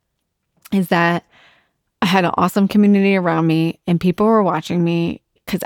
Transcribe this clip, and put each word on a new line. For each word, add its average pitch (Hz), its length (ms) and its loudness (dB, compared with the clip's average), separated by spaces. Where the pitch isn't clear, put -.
is 190 140 0
that 170 380 0
I 196 60 0
had 185 180 2
an 170 100 -2
awesome 190 320 0
community 202 480 2
around 165 300 0
me, 160 400 0
and 175 160 0
people 185 240 0
were 220 180 2
watching 165 400 -2
me 170 380 -2
'cause 180 200 -6